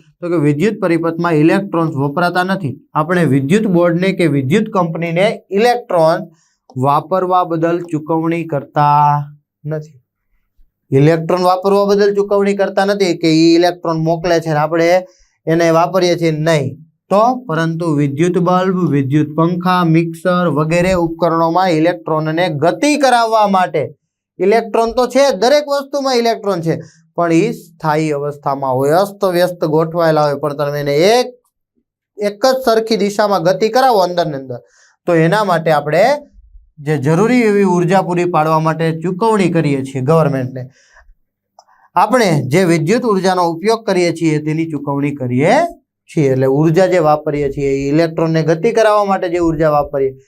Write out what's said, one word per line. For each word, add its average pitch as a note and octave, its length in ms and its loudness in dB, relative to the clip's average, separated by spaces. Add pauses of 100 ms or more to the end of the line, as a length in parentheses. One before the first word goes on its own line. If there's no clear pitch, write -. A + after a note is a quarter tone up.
(200)
તો F3 80 -6
કે F3 80 -2
વિદ્યુત D3+ 440 0
પરિપથમાં E3 520 -2
ઇલેક્ટ્રોન્સ E3 640 0
વપરાતા F3 500 -2
નથી. F#3 360 -6 (140)
આપણે E3 300 0
વિદ્યુત C#3 420 2
બોર્ડને F3 460 2
કે F#3 140 0
વિદ્યુત C#3+ 460 0
કંપનીને F3 800 -2
ઇલેક્ટ્રોન F#3 800 0 (460)
વાપરવા E3 680 0
બદલ E3 360 -2
ચૂકવણી E3 640 -4
કરતા D3 800 0 (420)
નથી. D3+ 340 -10 (880)
ઇલેક્ટ્રોન D#3+ 520 2
વાપરવા F#3+ 420 2
બદલ G3+ 300 2
ચૂકવણી G3+ 420 0
કરતા G3 280 0
નથી F#3+ 340 0
કે E3+ 100 0
ઈ D#3+ 260 4
ઇલેક્ટ્રોન E3+ 440 0
મોકલે E3 420 0
છે E3 80 -4
ને D#3 60 0
આપણે E3 520 0 (400)
એને E3 240 2
વાપરીએ F3+ 480 2
છીએ, E3 120 0
નહીં. D3+ 540 -2 (260)
તો A#3 380 2
પરંતુ E3 460 -2
વિદ્યુત D3 440 0
બલ્બ, F3+ 520 0
વિદ્યુત C#3+ 360 0 (100)
પંખા, F3 480 0
મિક્સર E3+ 640 0
વગેરે D#3+ 440 0
ઉપકરણોમાં E3 760 0
ઇલેક્ટ્રોનને D#3+ 800 0
ગતિ F3+ 480 0
કરાવવા A#3 500 2
માટે, E3+ 480 -2 (440)
ઇલેક્ટ્રોન A3 540 0
તો B3 140 0
છે C4 260 2
જ, - 20 -6
દરેક C#4+ 340 2
વસ્તુમાં C#4 460 -4
ઇલેક્ટ્રોન G3+ 460 -2
છે, D#3+ 200 -2 (340)
પણ E3+ 180 0
ઈ E3 200 2
સ્થાયી D#3 580 -4
અવસ્થામાં C#3+ 640 -4
હોય, C3+ 160 0
અસ્તવ્યસ્ત F3+ 720 0
ગોઠવાયેલા D#3+ 600 0
હોય, C#3+ 100 0
પણ C#3+ 200 -4
તમે C#3+ 260 -4
એને C#3+ 160 -2
એક, A#3 380 2 (840)
એક G3+ 280 -2
જ C4 180 0
સરખી A3 320 0
દિશામાં G3+ 460 0
ગતિ F#3+ 260 0
કરાવો A#3+ 300 2
અંદર F3 280 0
ને D3 100 -6
અંદર, B2+ 220 -12 (480)
તો F3 80 2
એના E3+ 300 2
માટે E3 260 0
આપણે D3+ 340 2 (760)
જે D3 200 -2
જરૂરી F#3 420 2
એવી G3+ 220 2
ઉર્જા F3+ 400 2
પૂરી F3 220 -2
પાડવા D#3+ 360 0
માટે D#3+ 400 -2
ચૂકવણી F#3+ 480 0
કરીએ D3 340 0
છીએ C3 180 -8
ગવર્મેન્ટને. C3 720 0 (1200)
આપણે G3 520 2
જે E3 180 2
વિદ્યુત E3+ 380 0
ઉર્જાનો F#3 460 0
ઉપયોગ G3+ 380 -2
કરીએ F3+ 260 0
છીએ D#3+ 260 -2
તેની D#3 320 -4
ચૂકવણી C#3+ 440 -4
કરીએ C3 360 -2 (680)
છીએ. C#3 160 2
એટલે C3 140 0
ઉર્જા D#3+ 400 2
જે F3+ 120 0
વાપરીએ D3+ 540 0
છીએ, C#3+ 160 -4
એ C#3 200 -2
ઇલેક્ટ્રોનને D#3+ 540 0
ગતિ E3 300 0
કરાવવા G#3+ 320 2
માટે F#3+ 240 -2
જે E3+ 100 -4
ઉર્જા D#3+ 320 0
વાપરીએ, C#3 460 -2 (120)